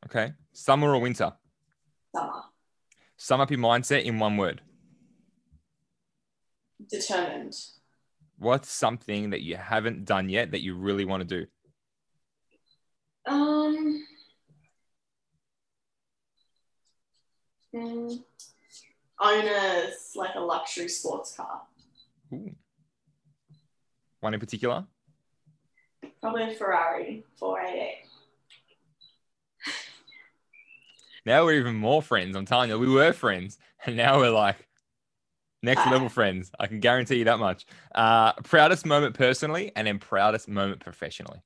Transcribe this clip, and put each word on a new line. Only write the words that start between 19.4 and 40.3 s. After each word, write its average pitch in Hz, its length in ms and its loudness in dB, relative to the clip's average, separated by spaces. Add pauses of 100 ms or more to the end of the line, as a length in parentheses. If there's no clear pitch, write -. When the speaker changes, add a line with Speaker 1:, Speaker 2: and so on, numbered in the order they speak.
Speaker 2:
a, 190 440 0 (260)
like, 180 200 -6
a 180 40 -8
luxury 170 480 -6
sports - 480 -8
car. - 260 -14 (720)
Speaker 1:
Ooh. 143 220 -14 (1700)
One 110 120 -4
in 107 60 -4
particular? 120 460 -4 (1400)
Speaker 2:
Probably 226 220 -6
a 220 120 -8
Ferrari 196 680 -4 (120)
four - 240 -6
eight 180 180 -8
eight. - 260 -10 (3250)
Speaker 1:
Now 139 200 6
we're 156 140 4
even 120 160 -2
more 117 260 2
friends. 95 340 -2
I'm 98 100 -6
telling 123 240 2
you, 110 100 -2
we 127 100 2
were 143 240 6
friends, 98 440 -4 (280)
and 120 100 -6
now 135 240 4
we're, 127 120 6
like, 104 240 2 (1080)
next 131 240 2
Speaker 2:
Ah. 127 60 4
Speaker 1:
level 131 180 2
friends. 95 400 0 (100)
I 101 80 -4
can 107 120 -8
guarantee 120 380 2
you 117 80 2
that 113 140 4
much. 95 260 -2 (280)
Uh, 113 400 6 (100)
proudest 160 420 6
moment 147 300 2
personally, 151 600 0
and 107 100 -2
then 101 140 -2
proudest 107 480 2